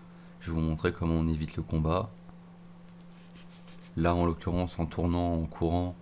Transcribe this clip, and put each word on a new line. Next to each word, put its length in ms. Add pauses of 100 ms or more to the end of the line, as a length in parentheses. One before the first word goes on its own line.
(400)
Je 100
vais 60
vous 80
montrer 280
comment 220
on 140
évite 280
le 60
combat. 480 (1900)
Là, 160
en 140
l'occurrence, 540
en 60
tournant, 480
en 100
courant, 580